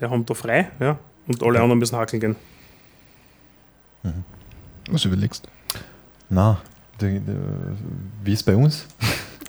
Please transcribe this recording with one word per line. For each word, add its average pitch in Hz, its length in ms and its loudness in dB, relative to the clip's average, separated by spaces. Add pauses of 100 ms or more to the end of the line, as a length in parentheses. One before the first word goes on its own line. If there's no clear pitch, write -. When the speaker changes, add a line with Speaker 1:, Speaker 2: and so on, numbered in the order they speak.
Speaker 1:
der 120 80 -2
haben 120 160 0
da 117 100 -4
frei, 135 440 0
ja, 143 180 0 (300)
und 120 160 -4
alle 120 140 4
Speaker 2:
Ja. 117 80 6
Speaker 1:
anderen 120 160 4
müssen 117 160 -2
hackeln 113 240 -4
gehen. 107 160 -2 (1700)
Speaker 2:
Mhm. 90 180 -6 (680)
Speaker 3:
Was 165 120 0
überlegst 95 420 -2
du? - 20 -20 (800)
Speaker 2:
Na, 95 320 4 (400)
die, 98 180 0
die, 98 140 -6 (880)
wie 101 100 0
ist 104 120 -2
bei 95 100 6
uns? 147 320 4 (640)